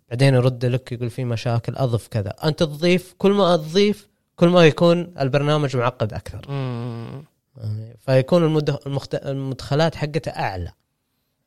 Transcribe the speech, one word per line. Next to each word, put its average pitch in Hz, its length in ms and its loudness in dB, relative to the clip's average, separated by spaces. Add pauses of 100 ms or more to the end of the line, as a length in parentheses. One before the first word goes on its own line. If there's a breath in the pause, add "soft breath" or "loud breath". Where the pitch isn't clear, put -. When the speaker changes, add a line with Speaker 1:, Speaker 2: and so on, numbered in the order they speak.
(100)
Speaker 1:
بعدين 135 240 4
يرد 123 300 2
لك 123 280 -2
يقول: 120 180 -6
"في 131 140 -8
مشاكل، 117 520 -4
أضف 117 320 -2
كذا". 101 220 -4
أنت - 320 -2
تضيف، 175 560 0
كل 196 140 2
ما 180 240 4
تضيف، 196 520 0 (280)
كل 170 120 6
ما 175 180 8
يكون 170 540 2
البرنامج 143 560 0
معقد 117 360 -2
أكثر. - 380 -12
Speaker 2:
مم. 123 720 -8 (760)
Speaker 1:
فيكون 135 460 2
المد-، 151 420 0
المخت-، 139 400 -6
المدخلات 139 680 -2
حقته 151 360 -6
أعلى. 95 420 -6 (760)